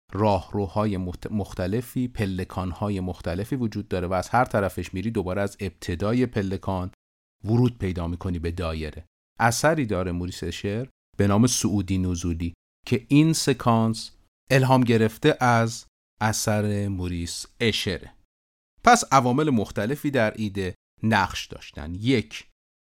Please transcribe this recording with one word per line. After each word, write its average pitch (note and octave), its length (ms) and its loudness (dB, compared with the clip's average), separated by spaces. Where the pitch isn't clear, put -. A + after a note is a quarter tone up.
راهروهای G2+ 840 0
مت-، F2+ 340 -8
مختلفی، G#2+ 760 -4
پلکان‌های F#2+ 920 -4
مختلفی F#2 560 -6
وجود G#2+ 320 -4
داره F2 200 -2
و F#2 60 -4
از F2+ 160 -2
هر B2 160 4
طرفش F#2+ 480 -2
می‌ری F#2+ 180 -4
دوباره F#2+ 300 -2
از G2+ 180 -4
ابتدای G2+ 680 -2
پلکان F#2+ 680 -4
ورود A#2 340 2
پیدا F2 300 -4
می‌کنی F2 320 -4
به E2 120 -4
دایره. D#2+ 540 -8
اثری C#3+ 460 2
داره F#2 260 -2
موریس F2 320 -6
اشر G2+ 440 -6
به G2+ 100 4
نام G#2 200 6
صعودی G2 500 0
نزولی F2 560 -2
که - 220 -2
این D#3 260 6
سکانس A2+ 760 2
الهام C3 300 6
گرفته A2+ 580 4
از A#2 460 2
اثر G#2 680 0
موریس F2+ 580 -6
اشره. G2+ 540 -2
پس A#3 280 6
عوامل D3 380 4
مختلفی A#2+ 640 -2
در A#2 240 2
ایده G2 400 -4
نقش G#2 420 2
داشتن. - 500 -12
یک، A2+ 520 -2